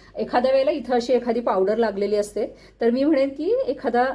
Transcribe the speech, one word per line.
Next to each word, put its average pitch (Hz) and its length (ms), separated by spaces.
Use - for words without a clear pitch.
एखाद्या 247 360
वेळेला 269 180
इथं 254 240
अशी 240 180
एखादी 240 280
पावडर 208 360
लागलेली 208 400
असते, 208 300
तर 233 100
मी 262 140
म्हणेन 277 240
की 330 380
एखादा 240 480